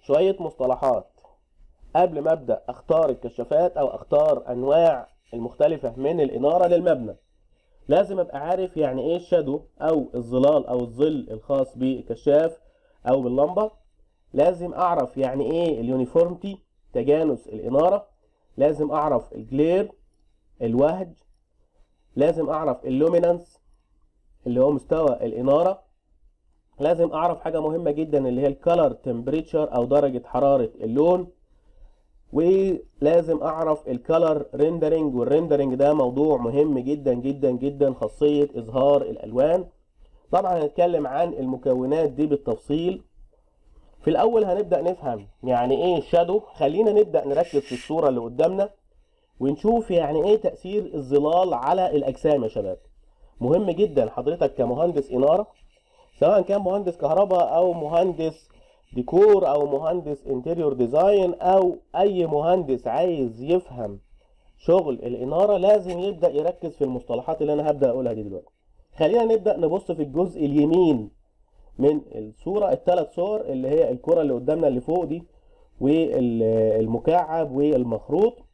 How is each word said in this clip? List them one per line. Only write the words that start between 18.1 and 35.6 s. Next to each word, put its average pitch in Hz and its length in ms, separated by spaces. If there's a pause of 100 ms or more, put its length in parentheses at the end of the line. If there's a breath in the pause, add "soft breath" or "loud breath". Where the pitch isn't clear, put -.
لازم 147 340
أعرف 147 440
الجلير، 147 580 (680)
الوهج. 156 500 (1040)
لازم 160 340
أعرف 156 360
اللومينانس 170 720 (840)
اللي 123 140
هو 139 100
مستوى 147 420
الإنارة. 139 720 (960)
لازم 165 320
أعرف 165 280
حاجة 160 200
مهمة 156 300
جدًا 147 380
اللي 123 120
هي 143 60
الكالر 170 460
temperature 139 840
أو 120 100
درجة 131 420
حرارة 127 440 (100)
اللون. 165 480 (1040)
ولازم 170 1120
أعرف 156 460
الكالر 156 640
ريندرينج، 156 600
والريندرينج 139 600